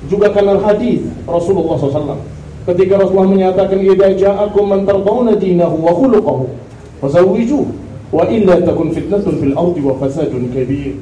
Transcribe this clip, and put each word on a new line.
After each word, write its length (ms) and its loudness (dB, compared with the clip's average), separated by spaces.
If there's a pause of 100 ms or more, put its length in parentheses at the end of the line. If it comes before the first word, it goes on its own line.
(100)
Juga 240 2
karena 320 2
hadis 400 0 (240)
Rasulullah 480 0
sallallahu 160 -2
alaihi 80 -2
wasallam. 180 -8 (460)
Ketika 320 2
Rasulullah 320 2
menyatakan, 480 2
"Idza 300 4 (100)
ja'akum 480 2
man 160 2
tardawna 560 2
dinahu 400 2
wa 160 2
khuluquhu 560 0 (480)
fazawwijuhu, 720 2 (400)
wa 160 0
illa 400 2
takun 240 -2
fitnatun 480 -2
fil 160 0
ardi 240 0
wa 160 0
fasadun 560 -4
kabir." 500 -4